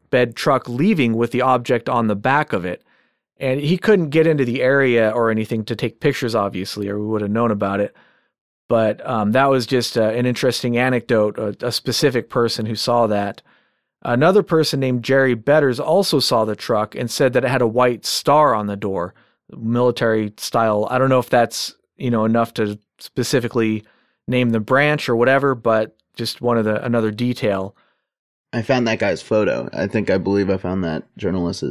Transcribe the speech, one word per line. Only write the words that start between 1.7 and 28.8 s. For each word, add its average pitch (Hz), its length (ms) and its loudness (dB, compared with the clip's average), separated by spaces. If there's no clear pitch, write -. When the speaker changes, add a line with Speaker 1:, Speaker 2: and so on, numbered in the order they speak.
Speaker 1:
on 120 200 0
the 104 80 0
back 135 360 0
of 90 120 -2
it. 90 180 -8
And 135 220 -2
he 160 180 0
couldn't 180 320 2
get 160 160 4
into 151 180 2
the 120 160 -2
area 127 500 4
or 113 200 2
anything 110 360 -2
to 113 100 -4
take - 240 -6
pictures, 131 340 -2
obviously, 98 540 -4
or 104 100 -4
we 107 80 -4
would 107 160 -2
have 101 80 -4
known 113 220 0
about 98 260 -2
it. 101 160 -2
But, 110 400 0
um, 110 220 0
that 135 180 4
was 131 160 2
just, 123 320 -2
uh, 113 140 2
an 120 160 -2
interesting 120 500 -2
anecdote, 120 640 0
a, 107 260 -6
a 123 60 -2
specific 123 580 -2
person 117 380 -2
who 107 80 -6
saw 120 320 0
that. 101 360 -4
Another 160 400 2
person 156 380 0
named 127 240 -2
Jerry 131 300 2
Betters 135 440 2
also 156 420 0
saw 117 260 0
the 107 100 -4
truck 107 380 -2
and 123 160 -6
said 131 240 2
that 127 100 2
it 123 60 -2
had 131 100 0
a 120 60 4
white 120 400 0
star 143 480 2
on 104 120 -2
the 101 100 -4
door, 95 380 -6
military 117 840 0
style. 107 520 0
I 127 80 -2
don't 131 120 2
know 131 80 4
if 120 100 -2
that's, - 460 0
you 123 120 -4
know, 110 140 0
enough 113 300 0
to 104 240 -4
specifically 117 840 -2
name 127 240 0
the 113 100 0
branch 143 480 0
or 120 80 2
whatever, 135 380 2
but 110 420 0
just - 240 -8
one 120 160 0
of 113 80 0
the, 107 200 0
another 117 260 0
detail. 107 640 -4
Speaker 2:
I 117 100 -4
found 123 260 0